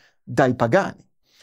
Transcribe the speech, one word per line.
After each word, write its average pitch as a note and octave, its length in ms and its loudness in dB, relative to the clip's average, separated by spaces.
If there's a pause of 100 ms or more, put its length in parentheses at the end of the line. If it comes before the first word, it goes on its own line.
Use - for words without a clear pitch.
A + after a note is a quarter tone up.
(240)
dai B2+ 320 0
pagani. B2+ 500 -2 (360)